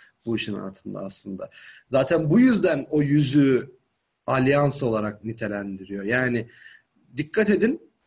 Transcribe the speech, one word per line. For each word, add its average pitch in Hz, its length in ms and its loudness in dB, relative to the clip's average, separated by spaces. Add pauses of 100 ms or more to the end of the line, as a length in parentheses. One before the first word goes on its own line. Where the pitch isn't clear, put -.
(260)
bu 113 120 -2
işin 104 160 -6
altında 98 460 -10
aslında. 98 500 -12 (420)
Zaten 151 380 0
bu 196 100 6
yüzden 180 500 2
o 151 120 2
yüzüğü 139 680 2 (540)
alyans 135 580 2
olarak 107 400 -2
nitelendiriyor. 101 840 -8
Yani 120 440 -2 (680)
dikkat 202 320 0
edin, 214 420 0 (160)